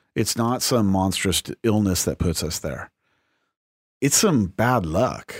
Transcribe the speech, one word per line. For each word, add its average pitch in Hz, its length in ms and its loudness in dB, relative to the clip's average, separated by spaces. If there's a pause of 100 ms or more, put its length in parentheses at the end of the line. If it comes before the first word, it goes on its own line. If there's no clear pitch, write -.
(160)
It's - 200 -2
not 117 280 -2
some 113 240 2
monstrous 95 560 0 (180)
illness 104 440 2
that - 120 -2
puts - 240 -2
us 73 160 -6
there. - 320 -10 (1120)
It's 139 160 2
some 131 300 2
bad 110 400 0
luck. 90 520 -2